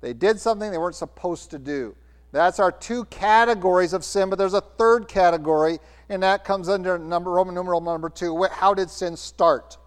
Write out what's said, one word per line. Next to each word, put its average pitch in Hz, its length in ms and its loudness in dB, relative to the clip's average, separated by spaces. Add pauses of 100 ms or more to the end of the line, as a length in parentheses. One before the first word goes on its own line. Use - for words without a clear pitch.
They 127 120 -8
did 185 280 0
something 214 300 -2
they 175 80 -6
weren't 170 160 -4
supposed - 560 -8
to 156 80 -14
do. 131 380 -8 (340)
That's 170 300 2
our 185 100 4
two 233 360 -8
categories 190 840 2
of 180 120 -6
sin, 190 260 -2
but 190 80 -4
there's 190 160 0
a 202 60 2
third 226 480 2
category, 160 720 2 (280)
and 190 140 -4
that 190 220 2
comes 190 240 -4
under 185 300 0
number, 175 340 -4
Roman 180 220 0
numeral 180 260 -2
number 165 280 -6
two. 170 320 -6
Wh-, 185 120 0
how 196 220 2
did 190 160 -4
sin 170 260 -8
start? - 600 0 (100)